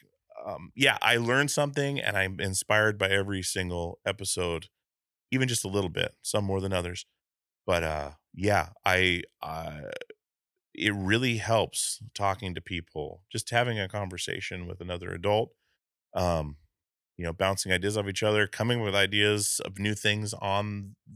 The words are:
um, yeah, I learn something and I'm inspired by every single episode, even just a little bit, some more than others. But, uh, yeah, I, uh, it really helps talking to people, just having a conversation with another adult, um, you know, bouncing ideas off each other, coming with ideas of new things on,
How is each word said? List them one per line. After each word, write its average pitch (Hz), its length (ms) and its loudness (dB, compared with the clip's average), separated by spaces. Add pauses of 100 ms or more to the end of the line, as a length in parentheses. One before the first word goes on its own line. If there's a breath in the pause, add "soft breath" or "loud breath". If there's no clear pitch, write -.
(460)
um, 85 300 -10
yeah, 131 260 4
I 117 160 4
learn 127 320 2
something 143 500 0
and 104 160 -2
I'm 95 240 0
inspired 104 580 2
by 95 120 2
every 98 340 0
single 87 640 -4
episode, 92 640 -2 (640)
even 131 180 2
just 117 160 -2
a - 20 -4
little 95 220 0
bit, 87 320 -2
some 104 240 0
more 98 160 0
than 98 100 -2
others. 90 340 -2 (600)
But, 87 180 2
uh, 76 280 -2 (220)
yeah, 95 360 2 (160)
I, 92 380 4 (180)
uh, 78 400 -8 (920)
it 110 200 2
really 110 440 2
helps 104 640 0 (140)
talking 95 400 -2
to 85 80 -8
people, 80 720 -8
just - 180 -6
having 120 300 2
a 95 100 -2
conversation 92 800 -6
with 90 140 -10
another 90 320 -6
adult, 101 400 2 (600)
um, 82 440 0 (600)
you 90 60 -8
know, 85 80 -4
bouncing 95 400 0
ideas 95 260 2
off 101 120 0
each 98 140 -4
other, 107 220 4
coming 117 360 0
with 101 120 0
ideas 104 720 2
of 95 160 -8
new 104 160 0
things 104 380 0
on, 101 640 -4 (200)